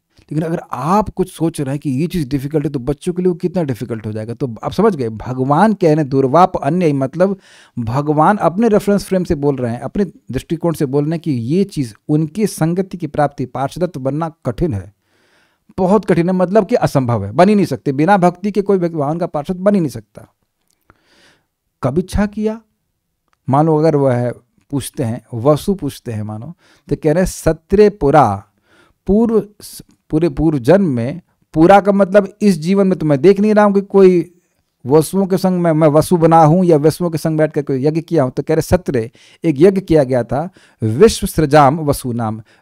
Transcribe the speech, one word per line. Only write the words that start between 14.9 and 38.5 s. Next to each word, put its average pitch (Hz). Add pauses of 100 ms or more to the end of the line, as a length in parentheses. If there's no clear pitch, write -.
बहुत 190
कठिन 170
है, 185
मतलब 190
कि 240
असंभव 120
है, 101
बन 175
ही 214
नहीं 196
सकते, 139
बिना 160
भक्ति 180
के 202
कोई 196
भगवान 165
का 170
पार्षद 156
बन 190
ही 190
नहीं 143
सकता। - (1500)
कब 143
इच्छा 190
किया? 214 (880)
मान 143
लो 156
अगर 156
वह 123 (400)
पूछते 143
हैं, 117
वसु 139
पूछते 139
हैं 107
मानो, 110 (340)
तो 143
कह 147
रहे 180
हैं, 180
"सत्रे 196
पुरा", 139 (640)
पूर्व, 214 (640)
पूरे 165
पूर्व 147
जन्म 170
में, 135 (320)
पुरा 185
का 196
मतलब 196
इस 202
जीवन 190
में 185
तो 156
मैं 143
देख 190
नहीं 214
रहा 208
हूँ 202
कि 196
कोई 185 (540)
वसुओं 160
के 185
संग 185
मैं, 170
मैं 156
वसु 151
बना 165
हूँ 165
या 170
वसुओं 156
के 160
संग 156
बैठ 156
कर 170
कोई 135
यज्ञ 151
किया 156
हूँ। 127
तो 143
कह -